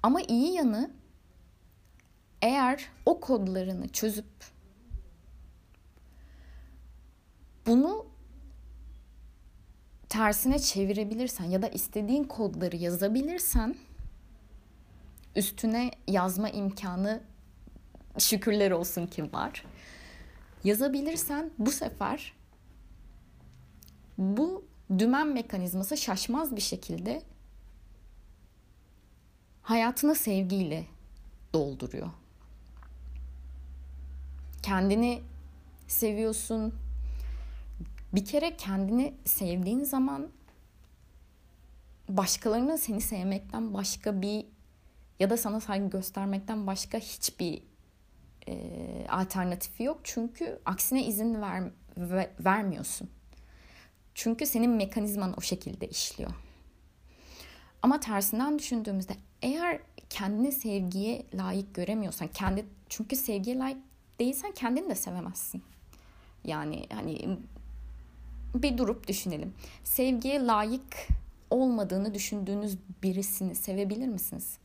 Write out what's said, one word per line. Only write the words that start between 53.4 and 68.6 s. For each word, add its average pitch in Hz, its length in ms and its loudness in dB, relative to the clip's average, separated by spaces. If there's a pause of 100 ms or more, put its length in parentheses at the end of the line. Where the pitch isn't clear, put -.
Çünkü 233 300 0
senin 240 240 4
mekanizman 202 680 2
o - 40 -6
şekilde - 460 -4
işliyor. - 440 -4 (1500)
Ama 285 140 8
tersinden 226 600 0
düşündüğümüzde 202 540 -2 (280)
eğer 320 380 0 (300)
kendini 214 420 0
sevgiye 202 840 -2
layık 190 420 -2
göremiyorsan, 190 520 -2
kendi, 190 380 0 (240)
çünkü - 260 -4
sevgiye 233 420 -2
layık 262 200 -2 (420)
değilsen 269 320 0
kendini 269 380 0
de 196 60 0
sevemezsin. 180 680 -6 (800)
Yani 156 500 -4
hani 185 460 -4 (1160)
bir 247 220 2